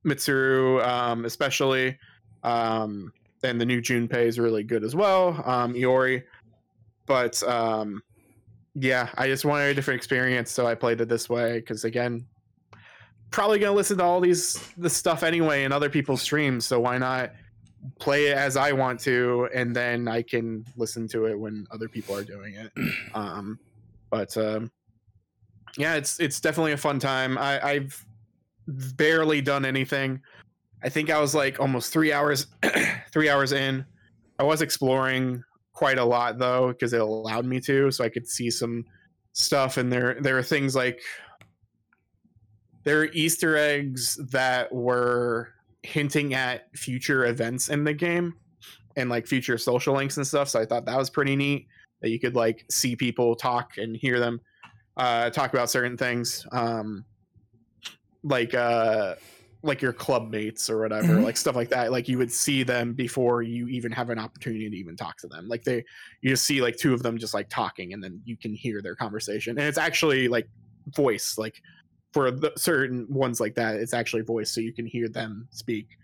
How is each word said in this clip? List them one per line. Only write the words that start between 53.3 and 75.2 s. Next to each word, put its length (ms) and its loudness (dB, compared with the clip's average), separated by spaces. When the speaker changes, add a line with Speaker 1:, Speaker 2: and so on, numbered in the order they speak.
Speaker 1:
talk 440 -4
and 180 -6
hear 240 0
them, 200 -2
uh, 340 0
talk 220 -2
about 180 2
certain 260 0
things, 560 -4
um, 520 -4
like, 320 0
uh, 600 2
like 180 -2
your 120 0
club 380 -2
mates 380 -4
or 120 0
whatever, 340 2
Speaker 2:
Mm-hmm. 100 6
Speaker 1:
like, 120 -2
stuff 200 0
like 140 -2
that. 200 0
Like, 180 -2
you 100 0
would 120 0
see 320 0
them 300 0
before 500 0
you 260 -4
even 240 -6
have 180 -4
an 80 -4
opportunity 500 -8
to 80 -8
even 180 -12
talk 240 -10
to 80 -16
them. 220 -16
Like, 160 -6
they, 200 -2
you 100 0
just 140 2
see, 160 2
like, 160 0
two 160 2
of 100 0
them 140 -2
just, 160 -8
like, 160 -4
talking, 440 -6
and 120 -12
then 200 -14
you 120 -12
can 180 -10
hear 280 -8
their 120 -10
conversation. 640 -8
And 80 0
it's 120 -2
actually, 500 2
like, 200 -2
voice, 440 0
like, 240 -8
for 180 2
the 260 0
certain 520 0
ones 320 0
like 140 -2
that, 220 0
it's 180 -4
actually 280 -2
voice, 280 -4
so 100 -4
you 120 -4
can 140 -8
hear 220 -4
them 420 -10